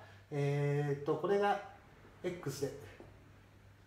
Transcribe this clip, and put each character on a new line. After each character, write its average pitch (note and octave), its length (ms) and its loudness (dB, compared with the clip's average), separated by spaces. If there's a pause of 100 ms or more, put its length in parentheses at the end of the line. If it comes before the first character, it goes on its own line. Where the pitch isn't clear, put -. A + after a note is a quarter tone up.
(320)
え C#3+ 680 2
ー - 20 -10
っ - 40 -8
と、 D3+ 100 2
こ F3 120 0
れ G3+ 100 4
が G3+ 240 4 (640)
X E3+ 380 -4
で、 C#3 100 0 (1160)